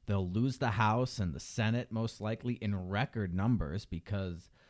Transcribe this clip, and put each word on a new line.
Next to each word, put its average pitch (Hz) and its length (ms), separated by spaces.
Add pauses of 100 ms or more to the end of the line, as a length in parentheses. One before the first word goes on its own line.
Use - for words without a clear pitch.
They'll 95 220
lose 120 300
the 120 120
House 110 480
and 87 140
the 65 80
Senate 113 500
most 113 300
likely 113 340
in 95 360
record 101 420
numbers 92 540
because, 90 640 (200)